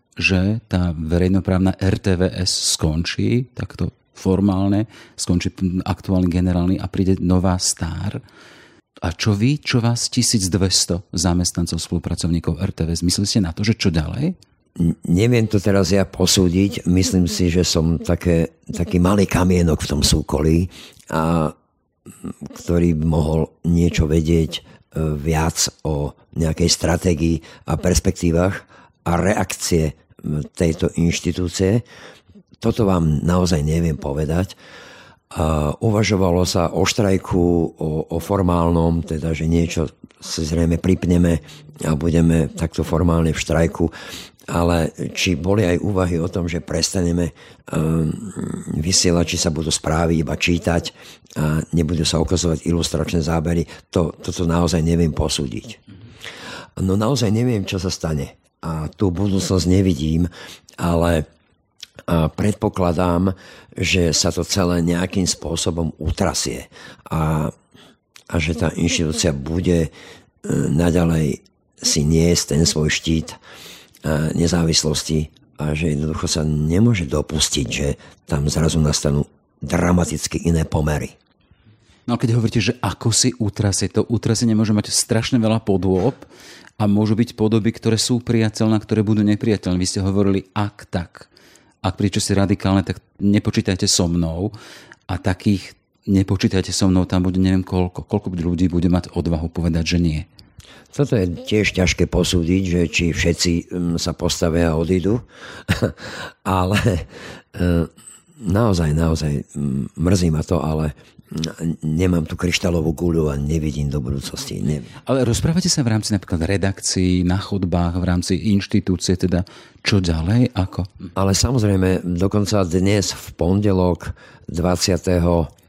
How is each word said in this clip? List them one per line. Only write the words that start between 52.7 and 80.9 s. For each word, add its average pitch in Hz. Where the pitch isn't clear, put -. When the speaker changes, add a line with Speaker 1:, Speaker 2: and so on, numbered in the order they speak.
Speaker 2:
zábery, 82
to, 85
toto 87
naozaj 85
neviem 82
posúdiť. 76
No 92
naozaj 110
neviem, 110
čo 101
sa 90
stane. 76
A 80
tú 95
budúcnosť 92
nevidím, 85
ale, 85
a 80
predpokladám, 90
že 90
sa 82
to 87
celé 87
nejakým 87
spôsobom 82
utrasie 82
a, 78
a -
že 80
tá 80
inštitúcia 82
bude, 80
e, -
naďalej 82
si -
niesť 80
ten 82
svoj 76
štít, 80
e, -
nezávislosti 80
a 76
že 78
jednoducho 78
sa 78
nemôže 82
dopustiť, 76
že 71
tam 73
zrazu 80
nastanú 73
dramaticky 85
iné 82
pomery. 76